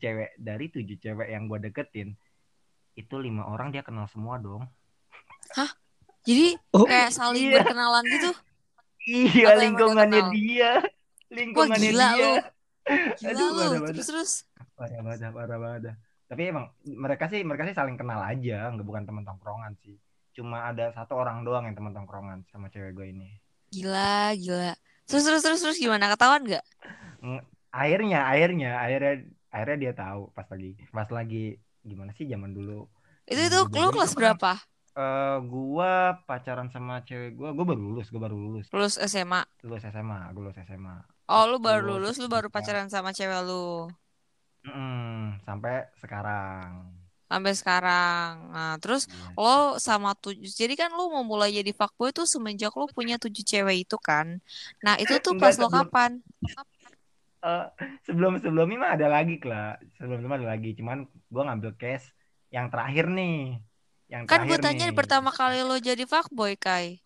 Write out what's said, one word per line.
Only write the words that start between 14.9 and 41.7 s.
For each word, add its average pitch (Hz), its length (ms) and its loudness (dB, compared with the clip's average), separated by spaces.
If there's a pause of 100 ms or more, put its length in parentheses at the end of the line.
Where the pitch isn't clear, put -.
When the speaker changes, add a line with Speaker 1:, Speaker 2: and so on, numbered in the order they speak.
Speaker 1:
banget, 113 280 -8
parah 117 300 -10
banget. 117 180 -10 (480)
Tapi 151 120 -8 (100)
emang 147 140 -6 (200)
mereka 135 460 -6
sih, 208 140 -4
mereka 147 240 -6
sih 196 80 -10
saling 135 200 -4
kenal 120 240 -6
aja, 117 520 -6
nggak, 104 120 -8
bukan 104 220 -8
teman 107 180 -10
tongkrongan 104 560 -14
sih. 101 140 -20 (400)
Cuma 120 340 -8
ada 117 240 -2
satu 117 240 -10
orang 117 300 -2
doang 123 220 -2
yang 101 80 -8
teman 104 180 -10
tongkrongan 98 580 -14
sama 101 200 -14
cewek 95 240 -12
gue 95 160 -14
ini. 95 160 -16 (440)
Speaker 2:
Gila, 196 640 0
gila. 180 360 -4 (360)
Terus, 294 160 4
terus, 311 200 6
terus, 320 160 2
terus 320 200 -2
gimana? 214 320 4
Ketahuan 269 320 8
nggak? 190 200 -2 (600)
Speaker 1:
Nge-, 127 200 -8 (280)
akhirnya, 165 460 2 (120)
akhirnya, 156 380 4 (140)
akhirnya, 139 300 0 (400)
akhirnya 117 300 -2
dia 123 140 -2
tahu 101 240 -10 (160)
pas 95 160 -12
lagi, 95 160 -12 (240)
pas 110 240 -6
lagi 113 260 -6 (460)
gimana 98 280 -14
sih 156 120 -10
zaman 101 280 -8
dulu. 104 280 -12 (440)
Speaker 2:
Itu, 262 120 0
Speaker 1:
Zaman 339 80 2
Speaker 2:
itu 359 80 4 (120)
Speaker 1:
dulu 320 160 2
Speaker 2:
lu - 0 -
Speaker 1:
zaman 392 100 4
Speaker 2:
kelas 392 180 2
Speaker 1:
itu 285 60 -6
kan, - 0 -
Speaker 2:
berapa? 220 320 4 (480)
Speaker 1:
eh, 135 380 0 (160)
gua 143 380 -2 (380)
pacaran 127 460 -8
sama 123 200 -8 (120)
cewek 123 320 -10
gua, 147 180 -8
gua 175 140 -2
baru 110 160 -2
lulus, 107 260 -8
gua 113 140 -8
baru 104 180 -8
lulus. 107 280 -10
Speaker 2:
Lulus 202 240 0
S 202 180 -2
M 180 180 -4
A? 180 80 2 (240)
Speaker 1:
Lulus 113 200 -10
S 104 100 -12
M 110 220 -8
A, - 20 -12 (140)
gua 101 160 -14
lulus 92 100 -16
S 90 140 -18
M 95 160 -16
A. 90 80 -16 (360)
Speaker 2:
Oh, 220 180 6
lu 262 100 0
Speaker 1:
Terus 226 60 -4
Speaker 2:
baru 214 140 4